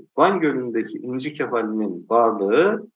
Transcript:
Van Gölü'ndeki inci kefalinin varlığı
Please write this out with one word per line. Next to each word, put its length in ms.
Van 240
Gölü'ndeki 580
inci 340
kefalinin 800
varlığı 840